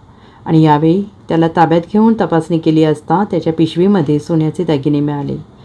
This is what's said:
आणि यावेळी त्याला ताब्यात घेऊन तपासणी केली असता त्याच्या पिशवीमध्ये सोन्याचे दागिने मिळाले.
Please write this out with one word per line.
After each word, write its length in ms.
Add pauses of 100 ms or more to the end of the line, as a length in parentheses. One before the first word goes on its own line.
(460)
आणि 180
यावेळी 380 (280)
त्याला 260
ताब्यात 260 (120)
घेऊन 280
तपासणी 360
केली 260
असता 480
त्याच्या 220
पिशवीमध्ये 680
सोन्याचे 440
दागिने 360
मिळाले. 360 (300)